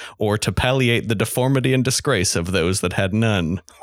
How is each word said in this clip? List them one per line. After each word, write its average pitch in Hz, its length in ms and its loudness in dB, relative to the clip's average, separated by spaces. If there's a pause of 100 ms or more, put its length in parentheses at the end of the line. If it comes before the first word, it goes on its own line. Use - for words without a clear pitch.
(180)
or 107 200 0
to - 120 -2
palliate 127 560 2
the 110 80 0
deformity 127 580 0
and 131 120 2
disgrace 117 500 0
of 87 160 -2
those 92 300 0
that 90 140 -2
had 98 200 0
none. 101 480 0 (200)